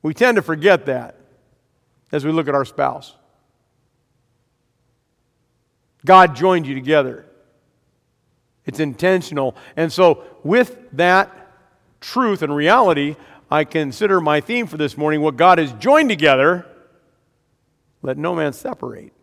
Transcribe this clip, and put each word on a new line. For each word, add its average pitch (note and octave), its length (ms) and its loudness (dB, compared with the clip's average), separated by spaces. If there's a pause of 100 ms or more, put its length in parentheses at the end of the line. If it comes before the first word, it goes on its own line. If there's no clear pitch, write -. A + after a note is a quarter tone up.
We D#3 120 -6
tend A#3+ 220 2
to F#3+ 60 0
forget E3 440 0
that B2 300 -8 (960)
as C#3+ 120 -6
we D#3 60 -2
look D#3+ 160 -2
at C#3 80 -2
our C#3 100 0
spouse. C#3 520 -6 (3000)
God F3+ 320 8
joined E3+ 280 0
you C#3 120 -8
together. C3+ 500 -2 (1400)
It's C3+ 120 -14
intentional. D3+ 760 -2 (180)
And D#3+ 180 -4
so F3 300 4 (220)
with A3 340 0 (140)
that F3+ 360 2 (720)
truth A3+ 420 -4
and D3 120 -6
reality, D#3 600 2 (340)
I D3+ 140 0
consider E3 560 -2
my D3+ 200 0
theme A3+ 280 -6
for D#3 80 -14
this D3+ 200 -6
morning, D3+ 260 -2
"What D3+ 120 -2
God E3+ 240 4
has C#3+ 140 -4
joined C4 360 2
together, D#3 560 2 (1400)
let C3+ 160 -8
no E3 200 -6
man D3+ 160 -4
separate." - 600 -14 (100)